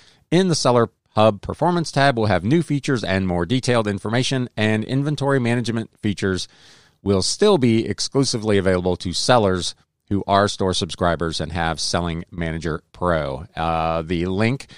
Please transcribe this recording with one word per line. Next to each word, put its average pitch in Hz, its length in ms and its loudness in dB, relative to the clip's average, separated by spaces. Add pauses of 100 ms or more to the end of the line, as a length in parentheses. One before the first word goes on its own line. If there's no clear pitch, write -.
(320)
in 185 160 4
the 160 80 2
Seller 123 340 2 (200)
Hub 107 320 2
Performance 175 500 -2
tab 139 260 2
will 107 100 2
have 92 160 2
new 156 200 2
features 139 400 -2
and 95 240 0
more 87 180 0
detailed 120 420 0
information, 120 720 -2
and 107 260 2
inventory 139 560 -2
management 117 600 -2
features 95 480 -2 (540)
will 98 200 2
still 202 360 2
be 117 300 2
exclusively 107 720 0
available 90 400 2
to 87 160 -6
sellers 98 600 2 (360)
who 98 180 -2
are 98 200 4
store 95 260 -2
subscribers 85 640 -2
and 76 120 -6
have 82 280 -2
Selling 85 500 -4
Manager 82 520 -6 (100)
Pro. 76 540 -2 (100)
Uh, 82 460 -2
the 85 240 -4
link, 107 420 -2 (100)